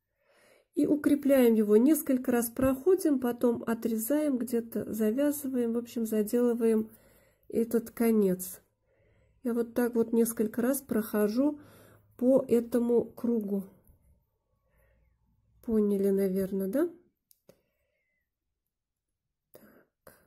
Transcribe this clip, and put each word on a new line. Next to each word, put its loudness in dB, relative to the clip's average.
И 0
укрепляем 2
его. 4
Несколько 2
раз -2
проходим, 0
потом -2
отрезаем, -2
где-то -6
завязываем, -2
в -4
общем, -4
заделываем 0
этот -2
конец. 0
Я -4
вот -4
так 0
вот 0
несколько 0
раз 0
прохожу 0
по 4
этому 0
кругу. -4
Поняли, 0
наверное, -2
да? -2
Так. -20